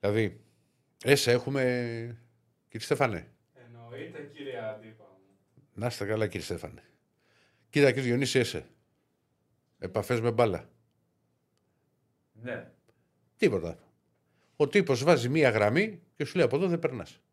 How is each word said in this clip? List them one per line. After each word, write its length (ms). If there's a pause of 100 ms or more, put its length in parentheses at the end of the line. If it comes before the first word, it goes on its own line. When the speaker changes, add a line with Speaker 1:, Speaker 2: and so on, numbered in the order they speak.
Speaker 1:
Δηλαδή, 400 (640)
έσε 260
έχουμε... 320 (1040)
Κύριε 180
Στέφανε; 400 (400)
Speaker 2:
Εννοείται, 680
κύριε 260
Αντίπα. 460 (760)
Speaker 1:
Να 80
είστε 180
καλά, 220
κύριε 200
Στέφανε. 360 (880)
Κοίτα, 220
κύριε 160
Διονύση, 300
Έσε. 280 (1120)
Επαφές 420
με 100
μπάλα. 380 (1700)
Speaker 3:
Ναι. 280 (680)
Speaker 1:
Τίποτα. 420 (760)
Ο 120
τύπος 360
βάζει 240
μία 220
γραμμή 500 (160)
και 80
σου 120
λέει, 100
«Από 100
εδώ 120
δεν 100
περνάς». 420 (120)